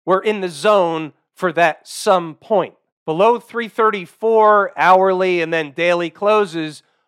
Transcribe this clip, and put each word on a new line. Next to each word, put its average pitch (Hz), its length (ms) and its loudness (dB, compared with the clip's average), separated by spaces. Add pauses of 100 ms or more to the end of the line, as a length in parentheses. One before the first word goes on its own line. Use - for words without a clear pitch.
We're 190 160 0
in 214 200 -4
the 185 80 -6
zone 165 640 -2 (200)
for 175 200 -4
that 160 340 0
some 170 480 -2
point. - 400 -4 (300)
Below 208 340 0
three 226 300 -10
thirty-four 214 1080 0
hourly 185 640 2
and 165 120 -4
then 151 180 -4
daily 170 380 -2
closes 165 720 -2 (240)